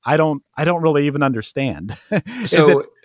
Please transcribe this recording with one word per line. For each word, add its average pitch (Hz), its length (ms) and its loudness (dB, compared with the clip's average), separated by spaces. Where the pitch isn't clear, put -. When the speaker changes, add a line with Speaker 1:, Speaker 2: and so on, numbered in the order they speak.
Speaker 1:
I 139 100 0
don't, 156 260 0
I 147 80 -2
don't 170 160 0
really 147 260 2
even 147 160 -2
understand. 113 720 -4
<laughs> - 60 -10
Is 220 420 -4
Speaker 2:
So 147 280 6
Speaker 1:
it - 60 -10